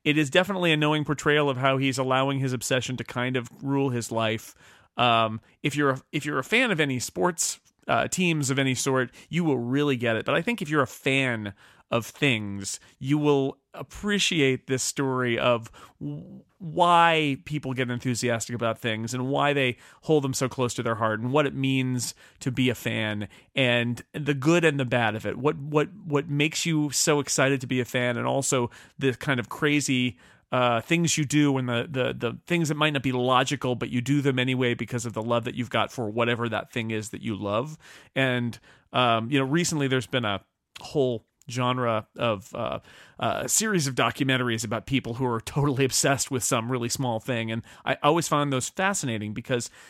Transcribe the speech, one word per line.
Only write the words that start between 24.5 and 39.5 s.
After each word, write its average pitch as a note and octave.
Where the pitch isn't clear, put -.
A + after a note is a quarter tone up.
and C#3+
the C3
bad A#2
of A2
it. G#2
What, D3+
what, D3
what C#3+
makes D3
you D3+
so D3
excited C#3
to B2
be B2+
a A#2
fan, B2
and A#2+
also B2+
the C3+
kind C3
of A#2
crazy, C#3
uh, A#2+
things E3+
you D#3
do C#3+
and B2+
the, A#2+
the, B2+
the A#2+
things E3+
that D#3+
might D3+
not C3+
be C3+
logical, B2+
but A2+
you A#2+
do C#3
them C3+
anyway B2+
because A#2
of A#2
the A2
love A#2
that A#2+
you've A#2+
got A2
for A2
whatever A#2
that G#2+
thing A2+
is G#2+
that G2+
you G#2+
love. G#2+
And, B2
um, A#2
you C3+
know, C3+
recently D3+